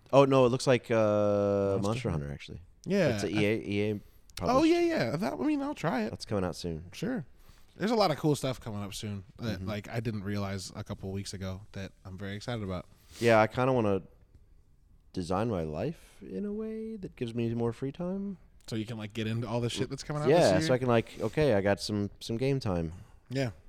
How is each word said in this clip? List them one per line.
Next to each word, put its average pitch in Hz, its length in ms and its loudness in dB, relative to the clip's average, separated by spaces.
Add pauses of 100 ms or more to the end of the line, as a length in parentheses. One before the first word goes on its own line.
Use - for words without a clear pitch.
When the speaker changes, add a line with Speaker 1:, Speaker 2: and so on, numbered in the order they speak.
(120)
Speaker 1:
Oh 139 120 10
no, 135 220 6
it - 20 6
looks 127 180 0
like, 127 240 2
uh, 117 60 2
Speaker 2:
Monster 101 880 2
Speaker 1:
Monster 113 280 -2
Speaker 2:
Hunter. 76 160 -2
Speaker 1:
Hunter, 71 80 -8
actually. - 260 -12 (260)
Speaker 2:
Yeah, 180 220 2
Speaker 1:
It's 107 160 0
a - 20 0
Speaker 2:
I 82 40 -4
Speaker 1:
E 104 140 2
A, 107 120 2
E 101 340 0
A 104 40 -2
Speaker 2:
Oh - 520 -10
Speaker 1:
published. 302 260 4
Speaker 2:
yeah, 349 80 2
yeah. 269 360 0
That, 226 180 -2
I - 100 -8
mean, 302 160 0
I'll 277 140 -6
try 214 300 -2
it. - 60 -4
Speaker 1:
That's - 140 -10
coming 98 200 -2
out 82 120 -4
soon. 82 360 -6
Speaker 2:
Sure. 208 340 -4 (500)
There's 208 140 -2
a 240 60 2
lot 196 140 4
of 139 60 -2
cool 151 180 2
stuff 131 260 -4
coming 104 220 -8
up 95 120 -8
soon 101 300 -8 (160)
that, 107 180 -4
Speaker 1:
Mm-hmm. 95 100 -8
Speaker 2:
like, 104 220 -6
I 120 100 -6
didn't 107 240 -4
realize 98 500 -4
a 104 80 -8
couple 98 300 -10
weeks 98 220 -8
ago 95 260 -8 (120)
that 98 200 -10 (140)
I'm 92 100 -12
very 98 180 -8
excited 110 300 -6
about. 92 220 -6 (320)
Speaker 1:
Yeah, 113 220 8
I 110 60 8
kinda 127 280 0
wanna 104 280 2 (1080)
design 92 380 -2
my 87 140 -2
life 87 340 -4 (240)
in 196 240 -8
a 208 60 -6
way 220 440 -8
that 185 200 -12
gives 117 180 -6
me 117 200 0
more 117 200 0
free 135 180 -6
time. 190 460 -6 (300)
Speaker 2:
So 117 80 -6
you 107 100 -4
can, 117 100 -8
like, 107 160 -8
get 110 140 -4
into 113 200 -2
all 120 140 -2
the 120 80 0
shit - 220 -4
that's 139 140 -8
coming 147 180 -4
out 147 80 2
Speaker 1:
Yeah, 170 100 6
Speaker 2:
this 123 120 6
year? 92 160 4
Speaker 1:
so 131 60 4
I 123 40 4
can, 127 100 0
like, 117 320 2
okay, 123 340 2
I 98 60 4
got 98 200 2
some, 104 280 -2 (120)
some 113 180 -4
game 135 220 0
time. 85 320 0 (360)
Speaker 2:
Yeah. 127 220 -2 (180)